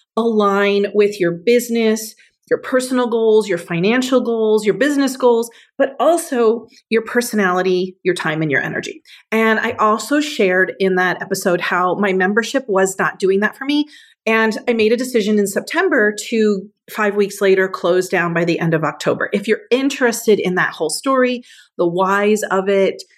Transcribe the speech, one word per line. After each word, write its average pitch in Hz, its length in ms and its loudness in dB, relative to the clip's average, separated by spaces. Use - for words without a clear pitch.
align 202 800 2
with 202 260 2
your 170 120 2
business, 226 840 0
your - 100 0
personal 254 480 -2
goals, 220 400 2
your 175 100 -2
financial 240 600 0
goals, 214 440 0
your 202 100 2
business 269 420 0
goals, 233 340 2
but 269 240 0
also 247 680 0
your 226 140 0
personality, 185 1000 0
your 170 120 0
time, 160 280 -4
and 151 80 -2
your 131 120 0
energy. - 400 -8
And 220 280 2
I 233 140 -4
also 220 480 0
shared 185 580 0
in 190 160 2
that 185 260 0
episode 180 400 -2
how 180 360 -2
my 196 160 0
membership 208 560 0
was 190 300 0
not 160 200 -2
doing 190 220 2
that 214 160 -2
for 269 80 -12
me. 294 220 0
And 220 320 0
I 247 40 2
made 220 200 2
a 240 40 4
decision 220 420 0
in 202 80 2
September 240 680 0
to, 208 400 0
five 208 260 -2
weeks 196 240 -2
later, 190 280 4
close 180 400 0
down 170 260 -2
by 170 100 0
the 165 160 0
end 165 140 0
of 156 100 0
October. - 480 -2
If 202 160 -2
you're 214 220 -2
interested 240 680 0
in 180 180 -2
that 165 180 -2
whole 156 160 -4
story, 254 520 0
the 175 120 0
whys 202 640 0
of 190 180 0
it, 196 340 0